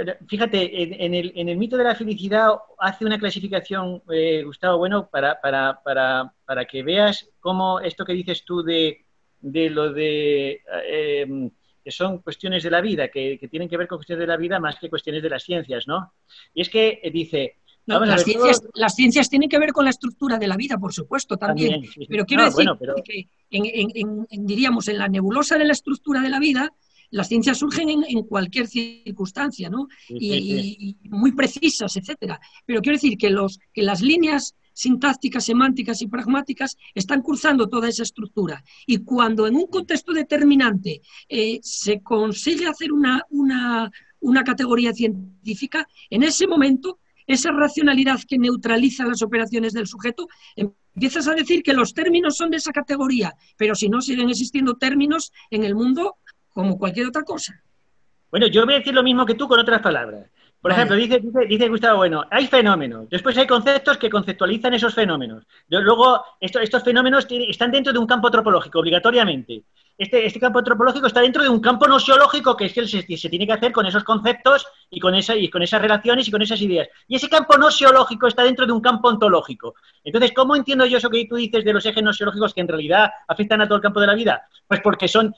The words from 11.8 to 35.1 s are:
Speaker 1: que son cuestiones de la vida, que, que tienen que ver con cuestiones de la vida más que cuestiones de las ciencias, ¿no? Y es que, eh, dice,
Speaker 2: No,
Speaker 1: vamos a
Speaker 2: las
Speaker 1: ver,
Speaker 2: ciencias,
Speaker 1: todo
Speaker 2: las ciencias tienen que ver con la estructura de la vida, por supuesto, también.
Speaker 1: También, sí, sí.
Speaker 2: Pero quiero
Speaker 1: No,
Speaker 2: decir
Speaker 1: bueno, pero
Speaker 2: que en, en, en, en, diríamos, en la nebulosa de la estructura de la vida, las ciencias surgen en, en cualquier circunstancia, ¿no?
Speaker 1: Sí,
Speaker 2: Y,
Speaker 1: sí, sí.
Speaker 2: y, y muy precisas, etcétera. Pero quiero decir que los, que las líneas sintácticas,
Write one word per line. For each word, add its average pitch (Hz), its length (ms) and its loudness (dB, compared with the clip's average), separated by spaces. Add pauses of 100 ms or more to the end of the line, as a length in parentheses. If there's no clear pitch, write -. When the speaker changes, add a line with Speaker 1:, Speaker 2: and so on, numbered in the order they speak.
Speaker 1:
que 139 80 -16
son 185 280 -6
cuestiones 180 440 -8
de 165 80 -2
la 170 80 2
vida, 170 300 -2
que, 135 280 -6
que 131 120 -18
tienen 170 180 -8
que 165 80 -8
ver 175 140 -6
con 175 80 -10
cuestiones 165 240 -10
de 165 60 -4
la 170 100 -2
vida 175 240 -4
más 151 180 -6
que 160 100 -14
cuestiones 156 320 -6
de 156 80 -4
las - 140 -8
ciencias, 131 420 -6
¿no? 175 280 -6 (400)
Y 160 80 -4
es 180 80 -4
que, 220 340 0
eh, 165 80 -6
dice, 156 460 -6 (280)
Speaker 2:
No, 214 100 -2
Speaker 1:
vamos 214 140 2
a - 40 4
Speaker 2:
las 180 120 4
Speaker 1:
ver, 214 80 0
Speaker 2:
ciencias, 240 280 4
Speaker 1:
todo - 120 -20
Speaker 2:
las 220 220 0
ciencias 254 340 4
tienen 277 200 2
que 294 100 2
ver 302 140 0
con 285 100 2
la 262 80 4
estructura 247 480 -4
de 208 80 -2
la 190 100 -2
vida, 247 220 -4
por 190 120 -6
supuesto, - 460 -6
también. 156 360 0
Speaker 1:
También, 139 200 -8
sí, - 60 -20
sí. 139 100 -14
Speaker 2:
Pero 208 160 -2
quiero 269 180 -2
Speaker 1:
No, - 60 2
Speaker 2:
decir 302 160 2
Speaker 1:
bueno, 160 140 -2
pero 131 160 -6 (100)
Speaker 2:
que 202 240 -14 (220)
en, 202 140 -4
en, 226 280 -4
en, 214 380 -8
en, 208 160 -10
diríamos, 233 400 -2
en 208 100 -4
la 202 100 -4
nebulosa 196 520 0
de 302 60 2
la 294 80 2
estructura 277 480 -4
de 262 80 -2
la 269 100 -2
vida, 285 340 0 (360)
las 196 200 -6
ciencias 233 280 2
surgen 302 320 -2
en, 302 160 0
en 233 180 -4
cualquier 208 440 -4
circunstancia, 226 1000 -8
¿no? 262 180 -6 (180)
Speaker 1:
Sí, 120 140 -14
Speaker 2:
Y, 208 100 -4
Speaker 1:
sí, 208 120 -2
sí. 196 360 -6
Speaker 2:
y, 202 200 -12 (100)
y - 20 -20
muy 214 220 2
precisas, 269 640 -2
etcétera. 190 420 -10 (280)
Pero 226 160 -2
quiero 285 160 0
decir 240 200 0
que 208 120 0
los, 196 300 0 (140)
que 214 80 -4
las 196 200 0
líneas 311 560 0 (160)
sintácticas, 254 720 -2